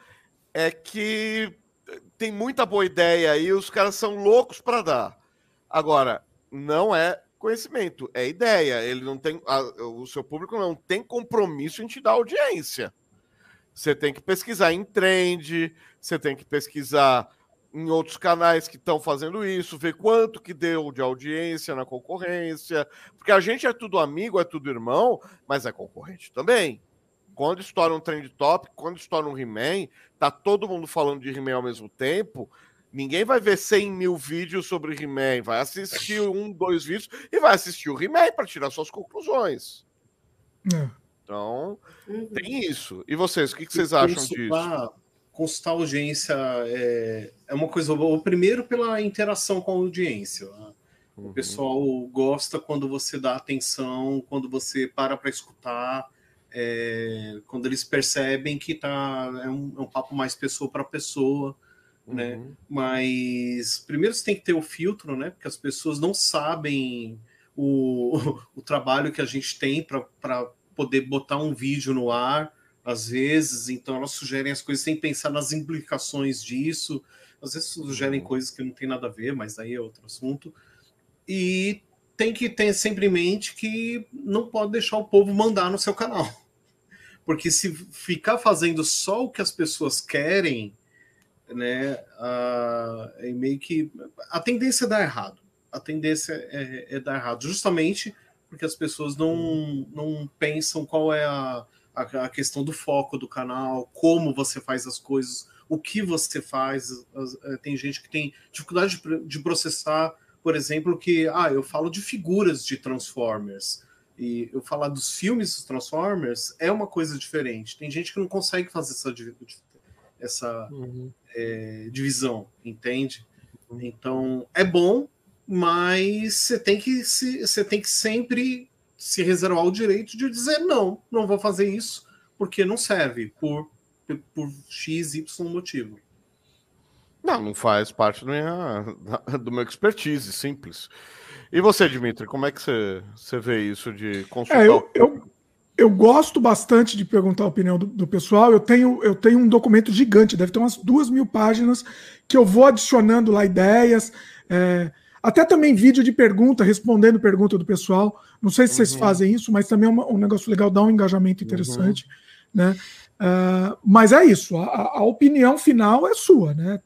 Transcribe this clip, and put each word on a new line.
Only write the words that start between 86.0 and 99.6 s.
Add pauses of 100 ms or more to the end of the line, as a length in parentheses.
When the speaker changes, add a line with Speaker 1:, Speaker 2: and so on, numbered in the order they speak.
Speaker 4:
Porque
se (200)
ficar
fazendo
só
o
que
as
pessoas
querem, (760)
né, (200)
a,
é
meio
que, (400)
a
tendência
é
dar
errado. (300)
A
tendência (180)
é,
é
dar
errado,
justamente (340)
porque
as
pessoas
não,
Speaker 1:
Uhum.